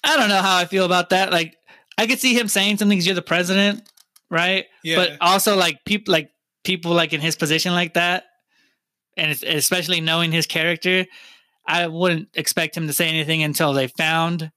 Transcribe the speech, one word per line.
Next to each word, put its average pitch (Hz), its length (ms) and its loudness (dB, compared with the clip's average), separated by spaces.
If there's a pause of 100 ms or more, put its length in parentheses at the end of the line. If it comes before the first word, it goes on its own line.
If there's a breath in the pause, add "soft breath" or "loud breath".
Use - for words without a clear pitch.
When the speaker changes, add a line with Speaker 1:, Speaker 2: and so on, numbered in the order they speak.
Speaker 1:
I 302 120 2
don't 226 120 4
know 196 120 4
how 190 160 2
I 175 100 2
feel 190 180 0
about 175 260 2
that. 190 220 2
Like, 165 240 -2 (420 loud breath)
I 220 80 2
could 233 140 -2
see 254 180 2
him 226 80 0
saying 202 320 0
something 208 180 4
'cause 175 100 0
you're 190 100 0
the 175 60 -4
president, 190 600 0 (480)
right? 180 360 0 (180)
Speaker 2:
Yeah. 165 120 -2
Speaker 1:
But 170 240 0
also, 190 360 2
like, 170 280 0
peop-, 208 240 -4
like, 160 220 0 (340)
people, 170 280 -2
like, 165 200 2
in 151 80 -4
his 165 160 -2
position 160 380 -2
like 175 200 -2
that, 175 300 0 (920)
and 156 140 -2
it's, 139 120 -6
especially 165 580 -2
knowing 160 320 0
his 165 140 0
character, 175 600 -2 (600 loud breath)
I 170 220 0
wouldn't 170 460 -2
expect 160 420 -4
him 165 100 -4
to 147 60 -6
say 170 160 0
anything 160 340 -2
until 151 300 0
they 135 160 0
found 165 680 -2